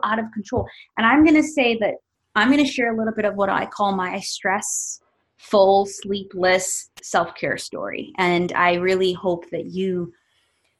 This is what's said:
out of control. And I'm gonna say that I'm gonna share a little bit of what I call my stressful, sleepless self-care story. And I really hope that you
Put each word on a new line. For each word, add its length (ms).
out 140
of 140
control. 360
And 100
I'm 180
gonna 180
say 360
that 160
I'm 160
gonna 140
share 280
a 40
little 160
bit 120
of 100
what 140
I 180
call 260
my 280
stressful, 1700
sleepless 1040
self-care 560
story. 580
And 360
I 220
really 380
hope 380
that 160
you 460